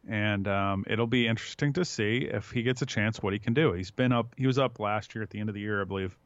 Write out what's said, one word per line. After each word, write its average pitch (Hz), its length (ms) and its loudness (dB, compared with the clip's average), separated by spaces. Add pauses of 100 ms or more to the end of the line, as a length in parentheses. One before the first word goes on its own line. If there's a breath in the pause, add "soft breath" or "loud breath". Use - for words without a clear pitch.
And, 104 380 2
um, 98 400 0
it'll 113 220 0
be 120 180 4
interesting 113 460 0
to 175 120 0
see 113 340 0
if - 340 -4
he 120 100 0
gets 123 200 0
a 139 40 -2
chance, 110 340 0
what 98 120 0
he 104 80 -2
can 117 120 -2
do. 143 200 4
He's 92 180 -4
been 127 220 2
up, 117 240 0
he 131 100 0
was 131 140 2
up 120 180 0
last 104 340 -2
year 110 120 -6
at 101 60 -12
the 104 100 -8
end 107 80 -2
of 101 80 -6
the 104 40 -8
year, 104 200 0
I 98 40 0
believe. 95 420 -4